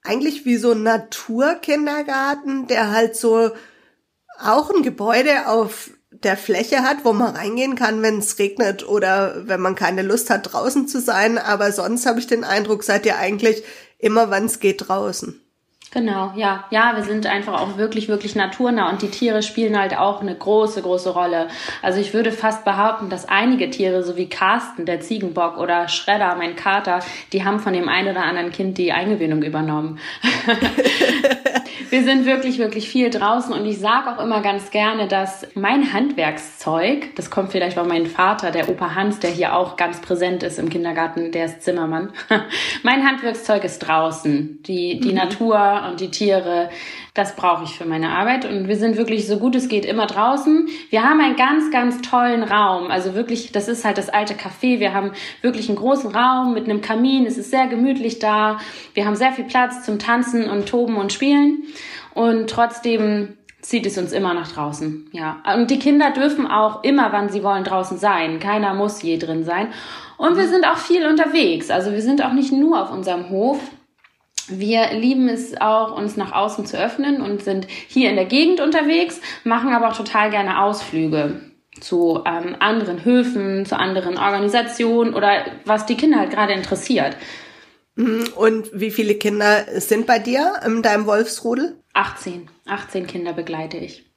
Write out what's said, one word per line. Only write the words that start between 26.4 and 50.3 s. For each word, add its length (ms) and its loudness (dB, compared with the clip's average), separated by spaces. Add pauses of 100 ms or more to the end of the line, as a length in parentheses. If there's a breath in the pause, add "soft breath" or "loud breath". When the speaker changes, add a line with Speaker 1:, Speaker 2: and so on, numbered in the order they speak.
Speaker 2:
Kater, 420 0 (320 loud breath)
die 140 -2
haben 160 0
von 100 -2
dem 160 0
einen 220 0
oder 140 -2
anderen 280 -2
Kind 260 -4
die 140 0
Eingewöhnung 520 0
übernommen. 560 -4 (460 loud breath)
<laughs> 340 0 (1120 loud breath)
Wir 140 2
sind 220 4
wirklich, 320 0
wirklich 320 -2
viel 200 2
draußen 440 0
und 120 -2
ich 140 -2
sag 280 2
auch 140 -6
immer 200 -2
ganz 300 -2
gerne, 360 0
dass 480 -2
mein 380 2
Handwerkszeug, 1200 -2
das 140 -10
kommt 220 -2
vielleicht 260 -2
von 100 0
meinem 200 0
Vater, 440 0
der 180 0
Opa 260 -2
Hans, 240 0
der 100 0
hier 260 0
auch 220 0
ganz 240 -2
präsent 420 -2
ist 160 -6
im 100 -2
Kindergarten, 600 -4
der 140 -2
ist 160 -10
Zimmermann. 500 -2 (180 loud breath)
<laughs> 140 2 (400 loud breath)
Mein 240 4
Handwerkszeug 560 0
ist 160 -6
draußen, 840 0
die, 360 -4
die 100 0
Speaker 1:
Mhm. 60 2
Speaker 2:
Natur 760 2
und 120 -8
die 100 -6
Tiere, 580 0 (440 loud breath)
das 220 -2
brauche 280 2
ich 140 -10
für 80 -8
meine 240 -2
Arbeit 360 0
und 220 -4
wir 80 0
sind 220 2
wirklich 300 0
so 100 0
gut 180 2
es 140 0
geht 160 0
immer 220 0
draußen. 600 2 (220 loud breath)